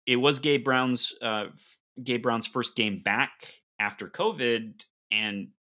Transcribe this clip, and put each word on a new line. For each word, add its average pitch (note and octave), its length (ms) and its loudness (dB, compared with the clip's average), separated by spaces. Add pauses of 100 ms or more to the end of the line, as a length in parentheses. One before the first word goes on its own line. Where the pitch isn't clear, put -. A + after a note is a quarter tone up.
it B2+ 120 2
was C3+ 220 4
Gabe C#3+ 260 2
Brown's, B2+ 560 2
uh, G#2+ 240 -2 (100)
f-, - 220 -20 (260)
Gabe A#2+ 200 0
Brown's A#2 240 0
first - 280 -4
game G#2 280 0
back - 500 -2 (260)
after G#2 280 -4
covid A#2+ 720 -2 (300)
and G#2 380 -2 (240)